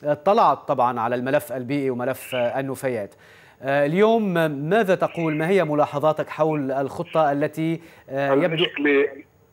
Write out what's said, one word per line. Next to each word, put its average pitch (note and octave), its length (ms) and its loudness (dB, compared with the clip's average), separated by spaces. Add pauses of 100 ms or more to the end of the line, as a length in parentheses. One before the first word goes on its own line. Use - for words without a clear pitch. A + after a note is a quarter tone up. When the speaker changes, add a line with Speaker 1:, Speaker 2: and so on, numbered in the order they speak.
Speaker 1:
آه، D3 80 0
اطلعت F3 560 2
طبعًا B2 320 0
على A#2+ 140 -2
الملف C3+ 380 -2
البيئي C3+ 380 -4
وملف، B2+ 440 -6
آه، A#2+ 260 -2
النفايات. B2+ 540 -6 (480)
آه، C#3 240 2
اليوم G#3 480 2 (340)
ماذا G3 260 2
تقول؟ D#3+ 400 -2
ما D#3+ 140 -2
هي F#3 160 4
ملاحظاتك D3 640 0
حول D3+ 440 -2
الخطة C#3+ 600 0
التي، D#3 480 -2 (300)
آه، C#3 220 0
يبدو D3 140 2
Speaker 2:
المشكلة D3 640 0 (440)